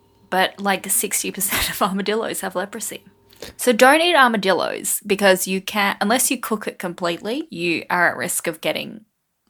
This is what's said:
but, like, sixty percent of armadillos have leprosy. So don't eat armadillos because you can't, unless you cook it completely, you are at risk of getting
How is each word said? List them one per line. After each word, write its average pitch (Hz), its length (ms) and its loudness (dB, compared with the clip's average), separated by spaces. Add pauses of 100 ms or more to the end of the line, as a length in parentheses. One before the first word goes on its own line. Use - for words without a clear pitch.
(300)
but, 185 300 0
like, 196 300 -2
sixty 196 420 -2
percent - 380 -2
of - 120 -4
armadillos 202 580 -2
have 190 160 -8
leprosy. 202 480 -8 (520)
So - 160 2
don't 262 280 8
eat 339 160 4
armadillos 190 920 2
because 196 400 4
you 190 140 -2
can't, 202 400 -2
unless 233 300 2
you 247 80 -2
cook 214 280 -4
it - 140 -8
completely, 180 680 -6
you 170 380 -2
are 175 220 4
at - 60 -4
risk - 320 -4
of 156 120 -8
getting 151 440 -6 (460)